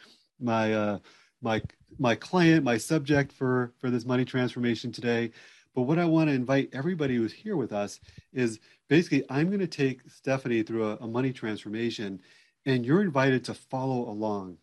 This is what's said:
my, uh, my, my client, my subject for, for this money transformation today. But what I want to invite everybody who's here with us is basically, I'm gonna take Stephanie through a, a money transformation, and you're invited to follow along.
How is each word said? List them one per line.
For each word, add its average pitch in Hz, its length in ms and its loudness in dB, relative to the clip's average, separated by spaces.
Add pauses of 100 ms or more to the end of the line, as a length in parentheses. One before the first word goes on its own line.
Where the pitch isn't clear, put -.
(380)
my, 113 360 2
uh, 104 240 0 (420)
my, 113 220 -2 (360)
my 120 160 2
client, 165 480 4
my 120 140 2
subject 143 560 0
for, 127 460 0
for 127 100 -4
this 120 160 0
money 147 220 0
transformation 123 640 -2
today. 117 380 -2 (440)
But 127 80 0
what 156 160 2
I 175 60 2
want 160 240 4
to 143 60 2
invite 131 400 0
everybody 143 420 -2
who's 113 160 0
here 214 240 -6
with 113 160 -2
us 104 260 -4 (340)
is 120 280 -2 (280)
basically, 147 420 4
I'm 151 200 2
gonna 196 160 -2
take 135 440 -4
Stephanie 120 520 -2
through 110 240 -2
a, 107 100 -4
a 117 120 -10
money 123 240 -2
transformation, 107 880 -6 (460)
and 127 180 2
you're 156 160 4
invited 135 440 2
to 113 100 -8
follow 127 540 -4
along. 104 540 -6